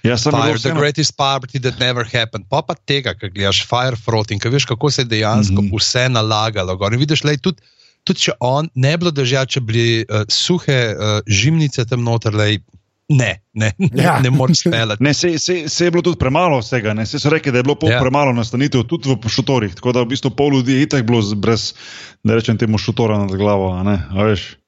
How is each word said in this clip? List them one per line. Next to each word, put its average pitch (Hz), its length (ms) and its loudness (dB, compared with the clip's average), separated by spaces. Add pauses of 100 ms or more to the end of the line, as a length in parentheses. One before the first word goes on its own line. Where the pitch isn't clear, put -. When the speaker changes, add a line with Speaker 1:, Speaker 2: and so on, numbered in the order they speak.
Speaker 1:
Ja, 120 140 2
samo 120 220 0
Speaker 2:
Fire, 113 100 2
Speaker 1:
bilo 113 80 2
Speaker 2:
The 113 80 -4
Speaker 1:
vseeno 165 160 0
Speaker 2:
Greatest 147 340 0
Party 135 460 -2
That 123 180 -4
Never 123 260 -2
Happened. 110 440 -4
Pa, 143 140 0
pa 135 140 -6
tega, 135 380 -4
ko 101 140 -10
gledaš 98 360 0
Firefront 117 680 -2
in 104 80 -4
ko 120 100 -2
veš, 139 160 0
kako 127 240 -2
se 135 120 0
je 120 100 4
dejansko 107 500 2
Speaker 1:
Mhm. 101 100 0
Speaker 2:
vse 123 360 0
nalagalo 110 680 0
gor. 101 160 -2
In 120 80 0
vidiš, 147 240 0
lej, 147 140 0
tudi, 175 240 -4 (440)
tudi 180 160 -2
če - 160 0
on, 139 340 -2
ne 131 200 2
bi 170 60 0
bilo 170 140 0
dežja, 131 340 0
če - 140 -4
bi 120 80 -6
bili, 117 200 0 (140)
eh, 107 240 -2
suhe, - 480 0 (160)
eh, 98 60 -4 (280)
žimnice 135 600 0
tam 120 160 -2
noter, 113 320 0
lej, 104 240 0 (520)
ne, 120 300 2 (120)
ne, 110 260 0
<laughs> 165 180 0
Speaker 3:
Ja. 147 220 2
Speaker 2:
ne 127 120 2
moreš 135 300 2
speljati. 113 400 0
Speaker 1:
Ne, 139 140 4
saj, 170 240 0
saj, 175 280 -2
saj 175 200 -2
je 175 60 2
bilo 170 120 2
tudi 175 140 0
premalo 147 400 2
vsega, 110 340 -2
ne. 110 140 -2
Saj 143 140 -6
so 147 100 0
rekli, 147 220 2
da 120 60 2
je 123 60 2
bilo 147 120 2
pol - 140 0
Speaker 2:
Ja. 123 100 2
Speaker 1:
premalo 131 320 2
nastanitev 120 520 0
tudi 160 260 -4
v 113 180 -2
šotorih, 110 460 0
tako - 180 -2
da 123 100 2
v 117 60 0
bistvu 131 240 -2
pol 143 200 0
ljudi 131 220 2
je 131 100 4
itak 143 200 0
bilo 117 180 2
z-, 104 140 -2
brez, 110 380 0 (460)
da 110 140 2
rečem 113 240 2
temu, 107 200 0
šotora 107 400 0
nad 101 140 -2
glavo, 95 400 0
a 90 100 -4
ne, 101 160 0 (100)
a 95 160 -2
veš. 107 340 -2 (100)